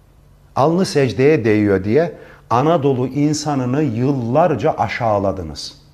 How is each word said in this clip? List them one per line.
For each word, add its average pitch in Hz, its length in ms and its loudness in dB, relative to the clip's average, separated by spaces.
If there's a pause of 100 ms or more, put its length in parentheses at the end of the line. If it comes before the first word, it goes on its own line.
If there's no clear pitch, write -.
(560)
alnı 165 300 2
secdeye 131 600 2
değiyor 104 380 2
diye 143 300 0 (360)
Anadolu 135 580 0
insanını 143 760 -2
yıllarca 131 880 0
aşağıladınız. 98 1120 -4 (100)